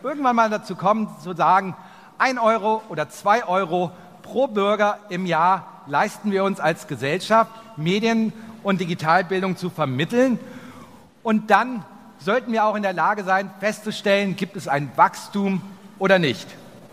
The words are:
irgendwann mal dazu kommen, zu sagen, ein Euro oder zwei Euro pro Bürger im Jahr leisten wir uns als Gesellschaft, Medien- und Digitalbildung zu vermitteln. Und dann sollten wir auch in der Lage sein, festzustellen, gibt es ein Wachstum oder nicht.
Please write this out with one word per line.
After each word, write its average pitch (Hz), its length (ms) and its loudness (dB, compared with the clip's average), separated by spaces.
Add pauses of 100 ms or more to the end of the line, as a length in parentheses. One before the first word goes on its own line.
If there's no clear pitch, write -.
irgendwann 269 340 -2
mal 226 140 4
dazu 214 260 -6
kommen, 208 320 0 (140)
zu 175 140 -10
sagen, 175 400 2 (420)
ein 254 220 0
Euro 220 500 2
oder 151 200 -4
zwei 220 380 0
Euro 180 440 0 (320)
pro 254 240 -2
Bürger 208 500 0 (120)
im 185 180 -6
Jahr 170 580 0
leisten 190 460 -2
wir 190 120 0
uns 196 160 -2
als 156 280 -2
Gesellschaft, 180 640 0 (260)
Medien- 214 560 0 (300)
und 196 160 0
Digitalbildung 180 800 0
zu 180 140 -6
vermitteln. 170 680 0 (840)
Und 220 260 0
dann 220 340 2 (360)
sollten 226 320 0
wir 220 120 0
auch 214 120 0
in 214 80 -4
der 190 100 -2
Lage 185 300 0
sein, 190 260 0 (100)
festzustellen, 202 760 0
gibt - 200 -6
es 160 120 -10
ein 143 280 -2
Wachstum 196 680 0 (340)
oder 190 220 4
nicht. 139 280 -2 (460)